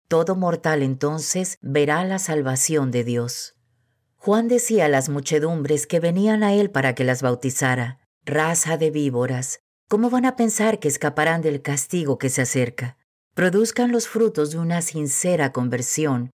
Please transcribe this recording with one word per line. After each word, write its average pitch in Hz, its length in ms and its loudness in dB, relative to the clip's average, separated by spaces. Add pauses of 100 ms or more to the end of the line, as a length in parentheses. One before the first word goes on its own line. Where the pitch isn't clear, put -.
Todo 170 260 2
mortal 170 480 0
entonces 147 800 -2
verá 147 420 0
la 190 160 -2
salvación 143 720 0
de 120 140 0
Dios. 120 500 -6 (640)
Juan 226 320 0
decía 226 360 2
a 151 40 4
las 135 180 2
muchedumbres 147 800 0
que 170 140 0
venían 196 420 2
a 202 100 2
él 202 160 4
para 135 240 0
que 123 120 -2
las 127 160 0
bautizara, 127 800 -2 (260)
"Raza 160 500 0
de 156 160 2
víboras, 127 680 -2 (260)
¿cómo 220 220 2
van 247 160 2
a 262 100 0
pensar 220 440 0
que 156 100 0
escaparán 156 520 0
del 147 200 -2
castigo 143 560 -2
que 135 120 -2
se 135 120 -2
acerca?". 123 560 -4 (360)
Produzcan 220 600 2
los 233 160 0
frutos 208 420 0
de 165 80 -6
una 170 220 0
sincera 156 720 -2
conversión, 123 800 -2